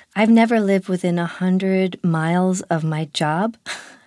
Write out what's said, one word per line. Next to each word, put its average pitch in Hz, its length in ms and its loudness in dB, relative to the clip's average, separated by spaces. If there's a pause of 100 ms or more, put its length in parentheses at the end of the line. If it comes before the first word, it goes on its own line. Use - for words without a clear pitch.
(180)
I've 220 120 4
never 226 300 4
lived 196 280 0
within 180 300 -2
a 170 80 -2
hundred 185 760 -2
miles 180 600 0
of 160 200 -2
my 160 300 -2
job. 170 460 -2 (480)